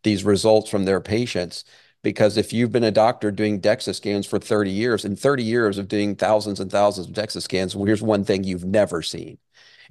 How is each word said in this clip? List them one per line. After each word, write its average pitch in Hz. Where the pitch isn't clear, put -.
these 101
results 104
from 98
their 95
patients. 101
Because 107
if 104
you've 113
been 117
a 110
doctor 107
doing 104
dexa 104
scans 101
for 101
thirty 104
years, 107
in 101
thirty 135
years 110
of 98
doing 104
thousands 104
and 95
thousands 101
of 92
dexa 101
scans, 92
here's 101
one 107
thing 98
you've 90
never 92
seen, -